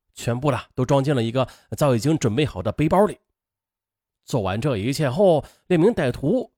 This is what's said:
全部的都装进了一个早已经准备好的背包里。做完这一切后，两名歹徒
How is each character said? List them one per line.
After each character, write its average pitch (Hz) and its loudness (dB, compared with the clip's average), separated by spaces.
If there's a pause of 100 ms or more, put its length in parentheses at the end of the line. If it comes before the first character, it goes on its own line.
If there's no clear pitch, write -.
(140)
全 120 -6
部 139 0
的 113 -4 (140)
都 127 -2
装 139 2
进 143 0
了 117 0
一 113 -2
个 127 -2 (300)
早 139 2
已 113 0
经 147 0
准 107 0
备 147 0
好 95 -8
的 101 -4
背 156 -2
包 196 4
里。 165 -6 (1080)
做 127 -2
完 95 -2
这 135 -2
一 104 -2
切 143 -2
后， 156 2 (220)
两 180 2
名 214 4
歹 143 -2
徒 202 -2